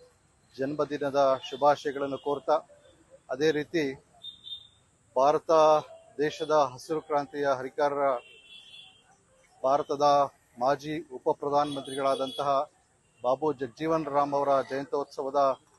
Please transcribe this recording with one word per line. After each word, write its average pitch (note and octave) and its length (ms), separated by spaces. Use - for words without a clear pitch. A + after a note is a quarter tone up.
ಜನ್ಮದಿನದ C#3 800
ಶುಭಾಶಯಗಳನ್ನು C#3 680
ಕೋರ್ತಾ, D3 420
ಅದೇ C#3+ 220
ರೀತಿ C#3+ 540
ಭಾರತ D3 340
ದೇಶದ D3+ 320
ಹಸಿರು D3 500
ಕ್ರಾಂತಿಯ C#3+ 460
ಹರಿಕಾರರ C#3 720
ಭಾರತದ C#3+ 680
ಮಾಜಿ C#3+ 540
ಉಪ B2+ 160
ಪ್ರಧಾನಮಂತ್ರಿಗಳಾದಂತಹ C#3 1400
ಬಾಬು C#3 300
ಜಗಜೀವನ್ D3+ 520
ರಾಮ್ C#3+ 280
ಅವರ C#3 280
ಜಯಂತ್ಯೋತ್ಸವದ C#3 960